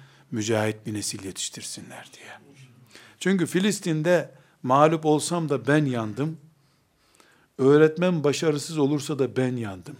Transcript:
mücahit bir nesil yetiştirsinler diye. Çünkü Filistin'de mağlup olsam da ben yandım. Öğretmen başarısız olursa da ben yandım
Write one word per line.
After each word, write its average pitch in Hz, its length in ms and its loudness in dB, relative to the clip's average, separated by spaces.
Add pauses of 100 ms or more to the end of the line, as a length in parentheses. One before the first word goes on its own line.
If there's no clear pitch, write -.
(320)
mücahit 107 540 -2
bir 107 80 -8
nesil 101 300 -8
yetiştirsinler - 920 -14
diye. - 160 -20 (920)
Çünkü 185 260 0
Filistin'de 175 840 0 (320)
mağlup 156 420 4
olsam 156 440 0
da 135 180 -4
ben 151 180 4
yandım. 123 520 -4 (1200)
Öğretmen 156 640 4
başarısız 147 540 -2
olursa 143 420 0
da 117 180 -2
ben 127 180 -2
yandım 101 440 -10